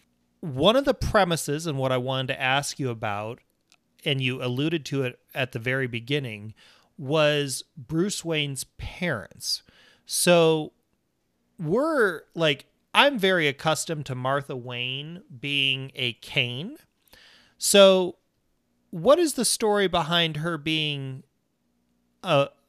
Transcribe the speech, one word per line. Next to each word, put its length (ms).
One 380
of 80
the 80
premises, 760
and 100
what 140
I 60
wanted 300
to 140
ask 380
you 100
about, 500
and 160
you 220
alluded 420
to 180
it 160
at 180
the 80
very 280
beginning, 640
was 640
Bruce 480
Wayne's 400
parents. 880
So 680
we're, 640
like, 300
I'm 260
very 280
accustomed 600
to 80
Martha 400
Wayne 680
being 560
a 180
Kane. 640
So 580
what 300
is 140
the 120
story 420
behind 500
her 200
being, 640
uh, 240